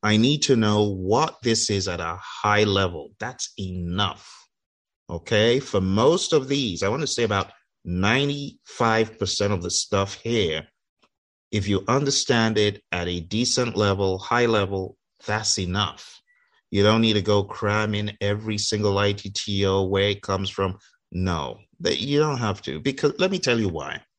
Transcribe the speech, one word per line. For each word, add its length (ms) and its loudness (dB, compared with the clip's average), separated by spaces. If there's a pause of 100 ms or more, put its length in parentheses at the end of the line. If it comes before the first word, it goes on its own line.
I 160 4
need 240 2
to 140 4
know 280 4
what 580 0
this 260 0
is 200 0
at 120 -4
a 200 -6
high 440 2
level. 540 0
That's 400 -10
enough. 720 -4 (800)
Okay? 500 2
For 220 -2
most 520 2
of 160 2
these, 340 -2
I 60 0
wanna 200 -4
say 160 -2
about 260 0 (340)
ninety-five 1300 0
percent 340 -2
of 100 -2
the 80 -6
stuff 440 -2
here, 540 -2 (840)
if 160 -2
you 220 2
understand 680 2
it 260 0 (100)
at 160 -2
a 120 -4
decent 560 -2
level, 420 2
high 280 2
level, 500 0 (300)
that's 320 -2
enough. 640 -4 (500)
You 140 4
don't 160 6
need 140 2
to 80 2
go 200 2
cramming 800 -2
every 380 -4
single 380 0
I 160 2
T 160 -8
T 380 -2
O, 160 2
where 280 2
it 120 -4
comes 260 -2
from. 300 -4 (340)
No, 460 -4 (220)
that, 180 0
you 220 0
don't 180 0
have 240 -2
to, 160 -6
because 400 -2
let 140 0
me 80 -4
tell 180 0
you 100 0
why. 320 -8 (180)